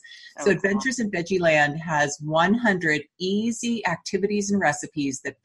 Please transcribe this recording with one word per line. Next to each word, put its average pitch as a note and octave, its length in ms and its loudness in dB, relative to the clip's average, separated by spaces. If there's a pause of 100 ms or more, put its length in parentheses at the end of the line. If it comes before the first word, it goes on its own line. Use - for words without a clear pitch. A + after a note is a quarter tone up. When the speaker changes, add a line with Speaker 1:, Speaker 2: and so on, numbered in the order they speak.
(380)
Speaker 1:
So D3+ 60 -10
Speaker 2:
So G3 60 6
Speaker 1:
cool. F3+ 60 4
Speaker 2:
Adventures G3+ 420 -2
in A3 120 -2
Veggie F3+ 300 -2
Land D3+ 400 4
has D3+ 400 -2
one D#3+ 320 2
hundred F3+ 520 2 (140)
easy A3 680 -2
activities G3+ 640 -2
and G3+ 100 2
recipes D3 640 -2
that D3 200 -10